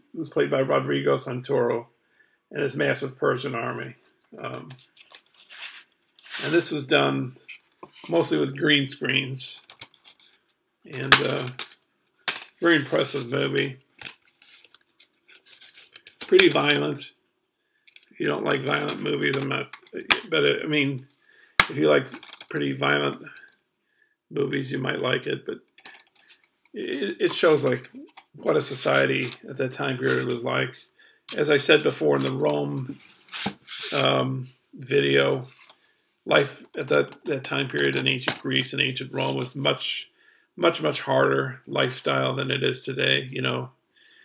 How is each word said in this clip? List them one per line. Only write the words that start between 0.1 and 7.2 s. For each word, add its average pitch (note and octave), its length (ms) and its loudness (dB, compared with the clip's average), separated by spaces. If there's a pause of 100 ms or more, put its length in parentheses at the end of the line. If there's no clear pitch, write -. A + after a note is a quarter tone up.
who's D3+ 140 -8
played D3 200 2
by C#3 120 2
Rodrigo C#3 560 2
Santoro, B2 680 -2 (640)
and D3 140 -4
his C3+ 120 -2
massive C#3 400 -2
Persian C3 380 -2
army. B2 400 -6 (460)
Um, B2 300 -12 (1700)
and C#3 80 -2
this E3+ 200 4
was C#3+ 160 -4
done C#3 500 2 (720)